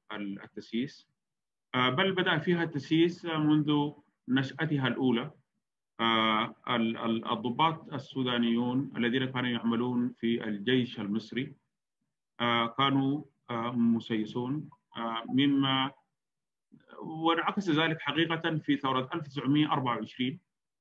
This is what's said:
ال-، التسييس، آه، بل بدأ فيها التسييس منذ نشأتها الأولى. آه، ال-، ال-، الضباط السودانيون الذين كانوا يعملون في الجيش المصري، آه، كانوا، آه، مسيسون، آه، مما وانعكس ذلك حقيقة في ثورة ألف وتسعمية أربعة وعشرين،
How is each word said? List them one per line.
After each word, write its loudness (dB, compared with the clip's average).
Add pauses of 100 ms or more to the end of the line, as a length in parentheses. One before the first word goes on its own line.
(120)
ال-، -8
التسييس، -8 (640)
آه، 2
بل 0
بدأ 0
فيها 0
التسييس 0
منذ 2 (360)
نشأتها 0
الأولى. 0 (680)
آه، 2 (140)
ال-، 0
ال-، -2
الضباط 0
السودانيون 0
الذين 0
كانوا -2
يعملون 0
في -2
الجيش -2
المصري، -6 (840)
آه، 2
كانوا، 0 (260)
آه، -4
مسيسون، 0 (280)
آه، -6
مما 2 (1080)
وانعكس 0
ذلك 2
حقيقة 0
في 0
ثورة 0
ألف -4
وتسعمية 2
أربعة 0
وعشرين، -4 (420)